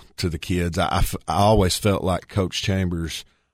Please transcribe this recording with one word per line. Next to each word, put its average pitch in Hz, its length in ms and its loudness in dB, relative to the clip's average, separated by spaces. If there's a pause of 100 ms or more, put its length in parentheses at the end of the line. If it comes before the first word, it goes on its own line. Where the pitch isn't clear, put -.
(180)
to 92 120 -2
the 80 100 -6
kids, 87 380 -2
I, 87 100 0
I - 120 0
f-, 123 160 0 (120)
I 80 100 0
always 101 400 4
felt 101 260 0
like 90 240 -2
Coach 92 340 -2
Chambers 87 640 -2 (280)